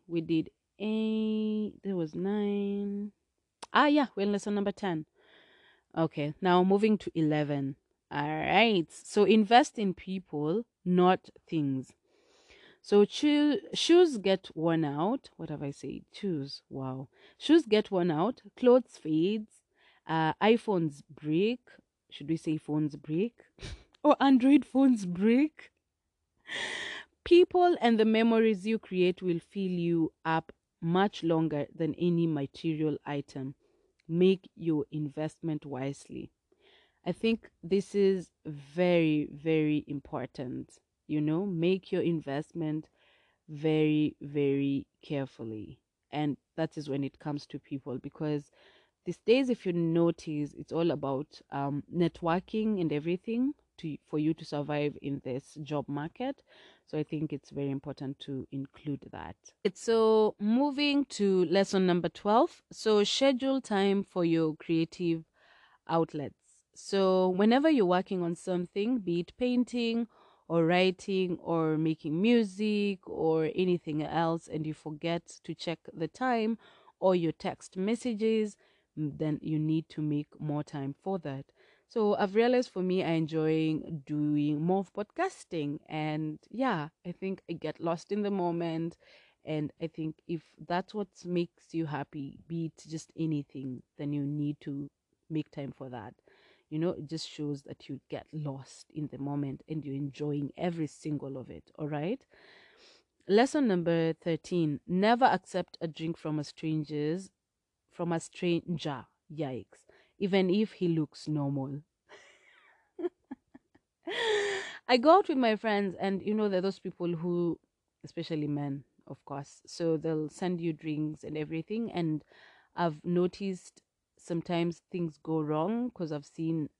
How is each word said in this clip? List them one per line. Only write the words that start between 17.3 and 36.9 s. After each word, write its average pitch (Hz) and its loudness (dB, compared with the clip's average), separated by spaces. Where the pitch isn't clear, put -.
Shoes 311 4
get 208 2
worn 180 2
out. 175 -2
Clothes 247 4
fades. 185 0
Uh, 160 0
iPhones 180 2
break. 165 -2
Should 143 -10
we 165 -2
say 156 -4
phones 151 -2
break? 160 -4
<laughs> - -14
Or 294 8
Android 269 6
phones 247 2
break? 226 2
People 359 6
and 226 4
the 220 6
memories 220 4
you 226 0
create 180 0
will 170 0
fill 190 -6
you 170 0
up 160 -2
much 180 0
longer 160 0
than 156 -2
any 170 2
material 151 -2
item. 143 -8
Make 180 2
your 160 -2
investment 151 -6
wisely. 135 -10